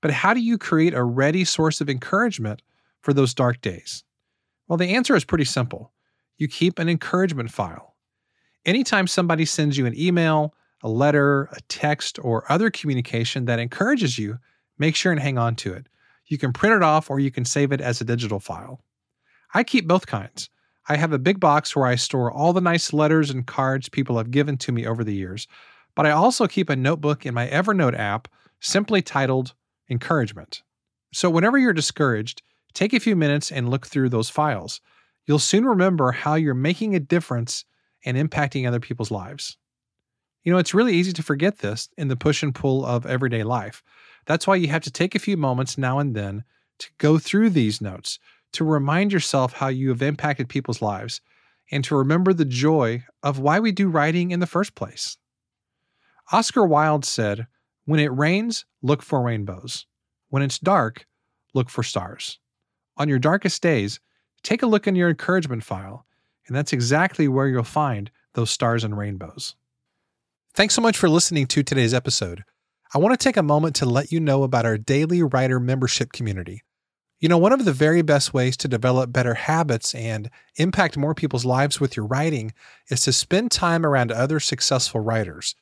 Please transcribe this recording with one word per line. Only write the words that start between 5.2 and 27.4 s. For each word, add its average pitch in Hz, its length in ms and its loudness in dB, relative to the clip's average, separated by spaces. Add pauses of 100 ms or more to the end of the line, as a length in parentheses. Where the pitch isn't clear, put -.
pretty 156 200 0
simple. - 480 -6 (440)
You 151 120 -4
keep 180 320 0
an 165 80 0
encouragement 165 640 -2
file. - 420 -8 (720)
Anytime 202 400 2
somebody 165 380 0
sends 147 340 0
you 127 80 2
an 113 100 -2
email, 160 560 2 (300)
a 110 60 -6
letter, 143 640 2
a - 160 -18
text, - 520 -4
or 117 300 -2
other 196 220 2
communication 123 720 -4
that 117 160 0
encourages 180 580 0
you, 107 220 -6 (360)
make 151 200 0
sure 180 160 0
and 151 80 0
hang 135 180 -2
on 117 160 0
to 101 180 -8
it. 110 140 -14 (400)
You 147 120 -4
can 127 140 -2
print 214 220 4
it 196 80 4
off 156 260 4
or 139 120 -2
you 139 100 0
can 127 140 -4
save 143 260 0
it 135 120 -2
as 120 180 -2
a 117 40 -4
digital 110 360 -2
file. 87 420 -14 (720)
I 214 80 4
keep 233 240 0
both 180 220 2
kinds. - 420 -8 (380)
I 151 80 0
have 156 160 0
a 139 80 0
big 131 180 2
box 151 380 4
where 135 100 4
I 123 80 2
store 120 380 -2
all 160 200 2
the 185 80 2
nice 170 320 0
letters 151 380 4
and 131 160 -6
cards 135 420 -2
people 123 300 -2
have 117 140 -4
given 143 240 2
to 127 160 -6
me 117 160 -2
over 113 160 -2
the 104 100 -4
years, 95 320 -8 (500)
but 151 100 2
I 151 40 4
also 196 380 4
keep 185 200 -2
a 147 60 0
notebook 147 500 0
in 127 100 -6
my 123 120 0